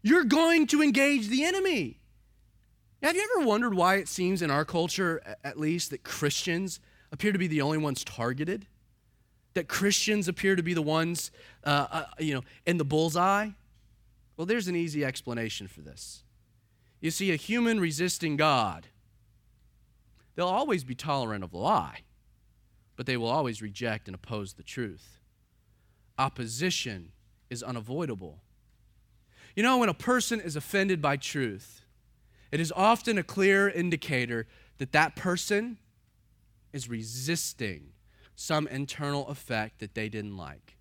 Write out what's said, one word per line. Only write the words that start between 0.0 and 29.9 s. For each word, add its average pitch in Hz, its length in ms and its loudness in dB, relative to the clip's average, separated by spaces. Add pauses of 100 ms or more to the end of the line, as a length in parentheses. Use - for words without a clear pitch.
You're 302 220 8
going 320 440 6
to 294 140 4
engage 277 460 4
the 262 160 2
enemy. 359 540 0 (1040)
Now, 285 60 2
have 339 80 0
you 427 200 -2
ever 311 100 2
wondered 220 280 2
why 180 220 4
it 185 120 -2
seems 180 340 0
in 156 80 0
our 147 160 2
culture, 170 580 -2
a-, 107 220 -12
at 143 120 -8
least, 160 320 -2
that 139 140 -12
Christians 170 760 -2 (320)
appear 202 200 0
to 196 60 0
be 180 80 0
the 156 160 2
only 156 160 2
ones 147 260 -2
targeted? 147 600 -4 (880)
That 170 140 -2
Christians 208 600 2
appear 190 260 2
to 175 80 2
be 170 120 0
the 165 80 0
ones, 160 480 0 (340)
uh, 143 260 2
uh, 160 140 -4 (140)
you 151 160 -2
know, 127 100 -4 (220)
in 170 100 2
the 156 80 0
bullseye? 175 680 2 (840)
Well, 165 100 -4
there's 208 220 0
an 180 80 0
easy 151 280 -2
explanation 117 600 -6
for 87 140 -18
this. - 440 -18 (760)
You 160 100 -2
see, 190 200 -2
a 160 60 2
human 226 440 0
resisting 160 560 -2
God, 120 520 2 (1500)
they'll 175 120 -2
always 196 380 0
be 127 100 -8
tolerant 123 480 -2
of 87 80 -10
the 87 80 -10
lie, 110 440 0 (960)
but 123 100 -6
they 131 100 0
will 113 120 -2
always 120 340 0
reject 107 460 -6
and 92 60 -12
oppose 101 400 -8
the - 80 -20
truth. - 560 -12 (1000)
Opposition 120 960 -4 (360)
is 120 140 -10
unavoidable. 113 800 -8 (1120)
You 202 60 2
know, 254 160 6
when 233 100 4
a 165 60 0